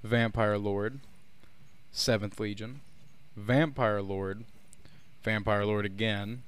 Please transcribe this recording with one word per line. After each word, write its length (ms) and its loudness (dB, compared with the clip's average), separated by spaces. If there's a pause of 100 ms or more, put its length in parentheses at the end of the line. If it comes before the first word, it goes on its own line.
Vampire 560 4
Lord. 400 0 (920)
Seventh 480 2
Legion. 400 -4 (560)
Vampire 680 4
Lord. 420 -2 (760)
Vampire 420 4
Lord 220 2
again. 600 0